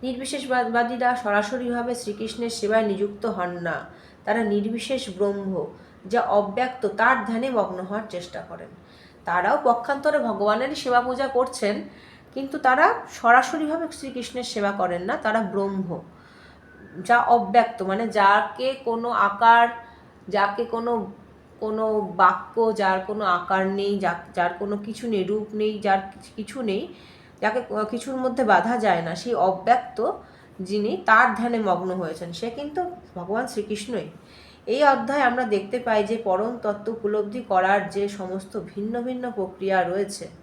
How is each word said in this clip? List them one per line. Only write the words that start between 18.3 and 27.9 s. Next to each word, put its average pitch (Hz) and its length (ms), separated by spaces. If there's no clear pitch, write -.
কোনো 233 240
আকার, 233 580
যাকে 202 360
কোনো, 233 280
কোনো 220 260
বাক্য, - 340
যার 190 340
কোনো 214 180
আকার 180 420
নেই, 202 320
যা-, 175 260
যার 175 240
কোনো 202 180
কিছু 214 300
নেই, 208 160
রূপ 208 300
নেই, 214 260
যার 196 220
কিছু, - 240
কিছু 220 260
নেই, 214 220
যাকে 220 180
ক-, 208 220